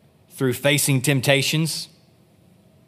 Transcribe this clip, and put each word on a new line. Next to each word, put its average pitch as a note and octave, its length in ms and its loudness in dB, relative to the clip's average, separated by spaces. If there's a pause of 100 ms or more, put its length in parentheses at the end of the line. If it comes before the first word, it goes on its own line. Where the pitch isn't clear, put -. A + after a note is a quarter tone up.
(300)
through C3 240 -2
facing C#3+ 480 0
temptations. C#3+ 840 0 (1000)